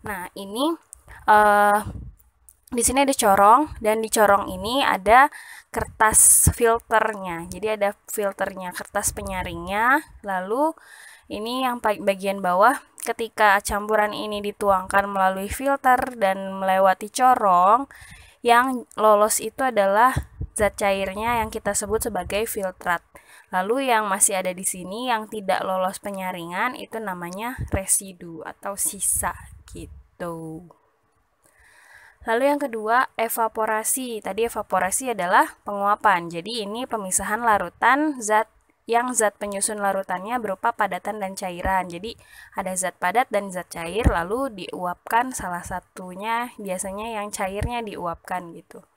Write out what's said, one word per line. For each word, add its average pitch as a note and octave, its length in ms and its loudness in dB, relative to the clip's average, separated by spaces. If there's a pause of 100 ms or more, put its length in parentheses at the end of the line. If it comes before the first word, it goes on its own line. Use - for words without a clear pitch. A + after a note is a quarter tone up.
Nah, F#3 360 -8
ini, A3 360 -4 (560)
eh, G#3 500 6 (920)
di A#3+ 160 -2
sini C4+ 180 2
ada C4+ 80 2
corong, G#3+ 680 6
dan A3 180 0
di A3 80 -4
corong G3+ 400 4
ini G3+ 320 -4
ada A3+ 480 6 (400)
kertas - 880 4
filternya. G#3+ 920 0
Jadi F#3 180 -8
ada G#3 220 0 (180)
filternya, F#3+ 640 -6
kertas - 400 -4
penyaringnya. G3 880 -2 (240)
Lalu G#3 480 -2 (560)
ini A#3+ 380 -6
yang A#3+ 160 -4
pa-, G#3+ 180 -2
bagian G3 400 -2
bawah, F#3+ 380 4 (260)
ketika G#3+ 560 2
campuran G#3 560 0
ini G#3 240 -6
dituangkan G3 680 2
melalui F#3+ 440 0
filter C4 640 0
dan F#3+ 400 -2
melewati F#3+ 560 2
corong, A3 800 4 (500)
yang A#3+ 560 2
lolos G#3+ 460 6
itu - 180 -8
adalah A3+ 560 4 (400)
zat G3+ 240 0
cairnya G3+ 640 -2
yang G#3+ 80 -8
kita G3+ 240 -4
sebut A3 320 -4
sebagai G3 400 -4
filtrat. F#3 560 -4 (460)
Lalu A3+ 400 0
yang G#3+ 160 2
masih G3 340 0
ada F#3 140 -4
di F#3 80 -12
sini F#3+ 480 -8
yang A3 160 -2
tidak G3+ 400 -4
lolos F#3 320 -2
penyaringan F#3+ 800 -6
itu A3 240 -10
namanya F#3 560 -8 (160)
residu F3+ 720 -6
atau - 320 -10
sisa - 560 -4 (400)
gitu. E3 920 -12 (1600)
Lalu A3+ 140 2 (100)
yang C#4+ 80 0
kedua, A3+ 560 0
evaporasi. A3+ 1040 -2
Tadi G3 240 -2
evaporasi G#3+ 720 -2
adalah G3 480 2
penguapan. G3+ 640 2
Jadi G3+ 400 -8
ini A#3 160 -8
pemisahan G3+ 560 -4
larutan A#3+ 800 2
zat G#3+ 260 2 (380)
yang A#3+ 300 0
zat G#3+ 240 0
penyusun G#3 400 -4
larutannya G3 640 -2
berupa G#3 340 -2
padatan G#3 460 -2
dan F#3+ 100 -6
cairan. F#3 560 -4
Jadi F3 300 -12 (400)
ada F#3 180 -6
zat F3+ 240 -6
padat G#3 320 0
dan G3 160 -2
zat F3+ 240 -10
cair, F3 320 -6
lalu G3+ 640 -2
diuapkan A3+ 640 -2
salah F3+ 300 -8
satunya, G3+ 960 -8
biasanya G3+ 600 -8
yang G#3 100 -10
cairnya G#3 480 -6
diuapkan F3+ 720 -10
gitu. F3 320 -20 (120)